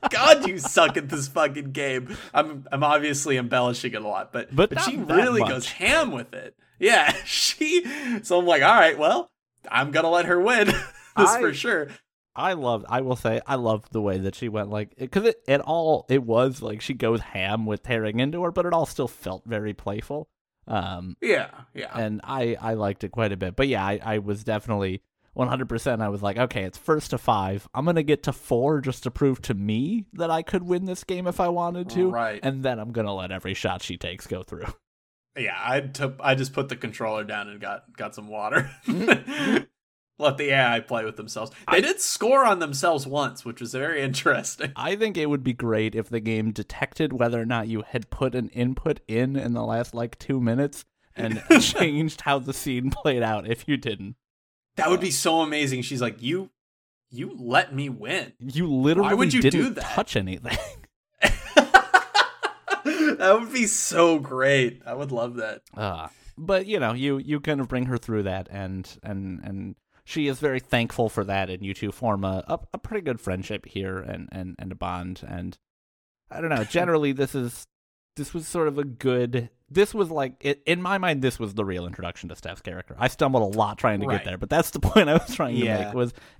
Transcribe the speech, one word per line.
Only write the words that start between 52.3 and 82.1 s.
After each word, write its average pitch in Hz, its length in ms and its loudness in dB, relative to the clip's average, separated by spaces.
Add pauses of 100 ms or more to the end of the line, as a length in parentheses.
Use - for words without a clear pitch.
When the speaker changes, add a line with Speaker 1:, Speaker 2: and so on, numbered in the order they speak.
Speaker 2:
the 131 140 -6
scene 127 380 -4
played 127 320 0
out 107 260 -2
if - 180 -6
you 143 100 0
didn't. 101 380 -8 (600)
Speaker 1:
That 156 140 0
would 180 120 4
be 180 100 -2
so 165 300 2
amazing. 147 400 0
She's 123 200 -4
like, 113 200 -4
"You, 175 300 -4 (580)
you 170 300 -10
let 131 340 2
me 139 160 -4
win. 123 500 -6
Speaker 2:
You 139 280 -2
literally 156 420 4
Speaker 1:
Why 202 60 4
would 175 180 4
you 247 80 4
do 131 80 8
Speaker 2:
didn't 247 260 2
Speaker 1:
that?" - 80 -8
Speaker 2:
touch - 320 -2
anything. 95 460 -4
<laughs> - 60 -10 (540)
Speaker 1:
<laughs> - 2000 4
That 190 220 6
would 233 120 -8
be 247 160 2
so 170 520 4
great. 131 680 2
I 120 80 -8
would 139 180 -6
love 120 260 -4
that. 110 240 -8 (140)
Speaker 2:
Uh, 87 320 -6 (300)
but, 190 300 0
you 214 120 0
know, 117 140 0
you, 139 240 -2
you 147 220 -4
kind 147 200 -2
of 127 80 -4
bring 127 180 -2
her 127 120 -2
through 110 260 -2
that, 95 280 -4
and, 95 360 -8 (140)
and, 98 420 -8
and 98 320 -10 (300)
she 151 220 -2
is 135 120 -2
very 135 200 0
thankful 117 500 0
for 104 140 -2
that, 98 260 -2
and 92 160 -8
you 98 80 -4
two 101 180 -6
form 104 320 -2
a, 95 240 -2
a, 170 120 -2 (140)
a - 40 -8
pretty 214 260 -8
good 127 160 -4
friendship 98 460 -6
here 95 320 -6
and, 90 340 -10
and, 92 280 -10
and 92 120 -10
a - 40 -12
bond. 90 520 -8
And 90 300 -10 (720)
I - 120 -12
don't 165 100 -4
know, 120 120 0
Speaker 1:
<laughs> 104 60 -10
Speaker 2:
generally 165 420 2
this 135 220 -2
is, 123 320 -6 (520)
this 143 180 -10
was 160 120 -8
sort 165 200 0
of 139 100 -2
a 147 60 0
good, 123 680 0 (200)
this 190 260 2
was 185 160 0
like, 139 300 -2
it, 143 260 -2
in 175 140 2
my 185 180 0
mind, 165 240 0
this 127 160 0
was 101 160 -6
the 104 100 -2
real 90 220 -4
introduction 87 420 -10